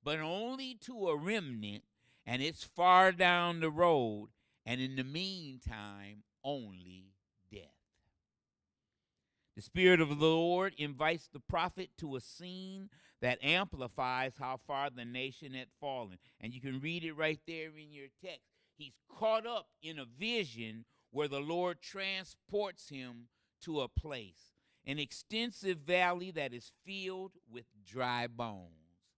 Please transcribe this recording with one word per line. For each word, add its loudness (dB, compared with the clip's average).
but 0
only -4
to -4
a 4
remnant, -4
and 0
it's -2
far 10
down 4
the 4
road, 4
and -2
in -4
the -2
meantime, -8
only -8
death." -16
The -14
Spirit 8
of 4
the 0
Lord 4
invites 0
the -16
prophet -4
to -6
a -4
scene -12
that 2
amplifies 0
how -6
far -4
the -10
nation -8
had -10
fallen. -8
And -8
you -14
can -6
read -4
it -6
right 0
there -10
in -20
your -18
text. -16
He's -16
caught 2
up -6
in -8
a -8
vision -4
where 0
the -2
Lord -2
transports -6
him -12
to -2
a 0
place, -6
an -6
extensive -4
valley 2
that -4
is -14
filled -8
with -14
dry 0
bones. -10